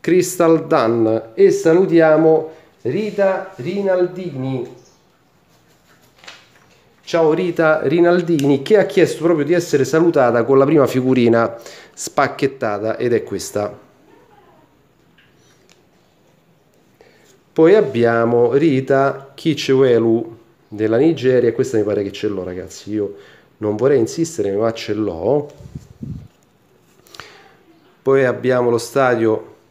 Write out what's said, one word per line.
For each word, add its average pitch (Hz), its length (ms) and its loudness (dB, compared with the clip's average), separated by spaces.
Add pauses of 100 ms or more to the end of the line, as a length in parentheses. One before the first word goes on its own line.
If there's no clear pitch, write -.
Crystal 170 640 0
Dunn, 117 400 0 (280)
e 196 160 4
salutiamo 160 1000 2 (300)
Rita 190 760 -4
Rinaldini. 175 1200 -4 (2250)
Ciao 165 320 0
Rita 165 480 0
Rinaldini, 165 800 2
che 214 160 2
ha 190 80 2
chiesto 160 380 0
proprio 160 200 2
di 151 80 -2
essere 165 320 0
salutata 131 600 2
con 135 120 2
la 135 80 6
prima 143 220 4
figurina 120 680 2 (380)
spacchettata, 117 1040 -4
ed 123 160 -2
è 113 100 0
questa. - 560 -8 (3750)
Poi 165 220 6
abbiamo 117 800 0
Rita 139 800 0
Kichewelu 123 1000 0 (320)
della 110 280 -2
Nigeria, 127 560 2
questa 120 240 -2
mi 104 80 2
pare 104 180 -2
che 98 100 -6
ce - 160 -6
l'ho 95 160 -6
ragazzi, 90 480 -12
io 101 220 -4 (440)
non 104 180 -4
vorrei 131 220 2
insistere 113 540 -4
ma 113 200 -2
ce - 220 -8
l'ho. 104 560 -4 (2500)
Poi 135 240 2
abbiamo 123 460 0
lo 117 80 0
stadio 113 760 -2 (160)